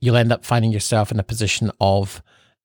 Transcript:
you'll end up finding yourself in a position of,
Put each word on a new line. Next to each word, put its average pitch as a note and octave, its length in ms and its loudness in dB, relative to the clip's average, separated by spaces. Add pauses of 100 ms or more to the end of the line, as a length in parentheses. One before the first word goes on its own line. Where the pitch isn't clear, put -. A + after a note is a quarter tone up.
you'll A#2+ 160 2
end A#2 160 4
up - 120 -4
finding A2+ 280 0
yourself G#2+ 380 0
in G#2+ 80 -2
a G#2 60 -2
position A2 460 -2 (100)
of, G2 420 0 (420)